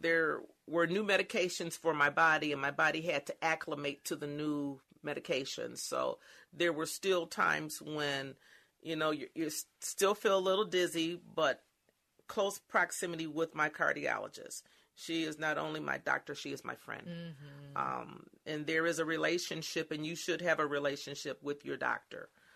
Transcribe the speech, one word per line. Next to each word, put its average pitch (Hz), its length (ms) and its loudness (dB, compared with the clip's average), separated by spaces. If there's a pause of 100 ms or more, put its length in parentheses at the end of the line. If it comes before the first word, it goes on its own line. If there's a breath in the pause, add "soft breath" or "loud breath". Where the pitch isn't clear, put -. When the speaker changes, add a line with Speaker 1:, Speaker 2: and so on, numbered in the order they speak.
Speaker 1:
there 165 400 2 (260)
were 165 200 4
new 196 180 2
medications 185 760 0
for 165 160 2
my 143 160 6
body, 156 420 6
and 139 100 -2
my 139 80 0
body 156 320 2
had 156 240 0
to - 180 -6
acclimate 147 600 -2
to 165 100 -2
the 147 100 -6
new 147 540 -4 (240)
medications. 131 760 -4
So 131 400 -2 (340 loud breath)
there 170 200 2
were 156 140 -2
still 180 400 0
times 156 540 0
when, 143 540 -2 (480 soft breath)
you 160 140 -4
know, 156 160 2
you, 139 220 -6
you 160 120 -2
s-, - 180 -6 (160)
still 196 340 4
feel 196 220 4
a 190 40 6
little 190 260 4
dizzy, 170 520 2 (160)
but 147 280 2 (680)
close 202 300 0
proximity 175 680 0
with 156 280 -2
my 151 160 2
cardiologist. 143 920 -2 (320 soft breath)
She 165 300 -4
is 151 140 -6
not 151 180 -2
only 156 240 -4
my 139 160 -2
doctor, 139 380 -2
she 143 180 -8
is 135 100 -10
my 123 120 -8
friend. - 340 -12
Speaker 2:
Mm-hmm. 143 680 -14
Speaker 1:
Um, 131 500 -4 (180)
and 151 220 -6
there 160 200 2
is 165 120 2
a 160 80 0
relationship, 160 840 0
and 156 160 -4
you 165 100 -6
should 170 260 -2
have 160 180 4
a 151 60 4
relationship 143 760 -4
with 143 220 -6
your 139 140 -6
doctor. - 500 -4 (280 loud breath)